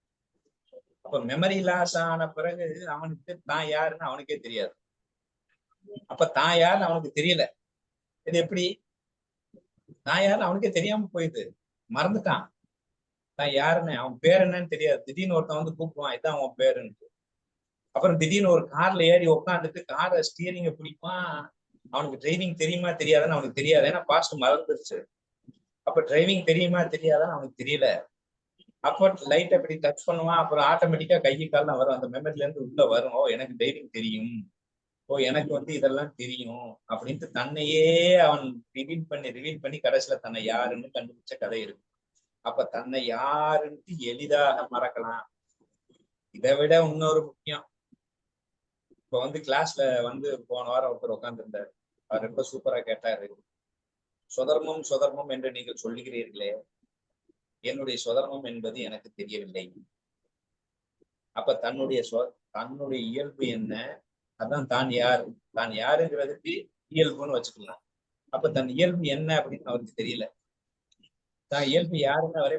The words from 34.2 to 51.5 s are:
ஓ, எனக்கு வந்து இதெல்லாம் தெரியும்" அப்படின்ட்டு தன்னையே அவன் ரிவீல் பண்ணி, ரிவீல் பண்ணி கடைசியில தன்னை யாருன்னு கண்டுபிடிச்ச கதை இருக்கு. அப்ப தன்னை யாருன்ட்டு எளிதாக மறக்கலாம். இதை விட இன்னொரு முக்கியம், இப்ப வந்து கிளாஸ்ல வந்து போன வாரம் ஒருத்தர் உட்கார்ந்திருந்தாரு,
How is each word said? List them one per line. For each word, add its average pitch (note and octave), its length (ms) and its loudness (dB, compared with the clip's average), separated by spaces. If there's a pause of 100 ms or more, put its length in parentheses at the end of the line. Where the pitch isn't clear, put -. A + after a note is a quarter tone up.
ஓ, C#3 120 -2
எனக்கு C3+ 360 0
வந்து C#3+ 220 -4
இதெல்லாம் C#3 400 0
தெரியும்" B2 640 -12 (100)
அப்படின்ட்டு B2 420 -8
தன்னையே D#3 880 4
அவன் C#3+ 580 4
ரிவீல் D#3+ 340 -8
பண்ணி, C#3+ 200 -6
ரிவீல் C#3+ 320 -10
பண்ணி C#3 180 -8
கடைசியில - 400 0
தன்னை A2+ 260 -8
யாருன்னு A#2+ 500 -2
கண்டுபிடிச்ச - 440 -10
கதை A2+ 220 -4
இருக்கு. G2+ 240 -12 (560)
அப்ப A#2+ 240 -2
தன்னை B2 460 -4
யாருன்ட்டு D3+ 840 0
எளிதாக C#3+ 760 2
மறக்கலாம். A#2 560 -4 (1040)
இதை C3+ 260 2
விட D#3+ 300 6
இன்னொரு D#3 380 2
முக்கியம், - 440 -10 (1200)
இப்ப - 320 -6
வந்து D3 180 -4
கிளாஸ்ல C3+ 640 0
வந்து C3 460 -6
போன B2 200 -4
வாரம் B2+ 220 2
ஒருத்தர் A2+ 300 -6
உட்கார்ந்திருந்தாரு, A2 500 -10 (360)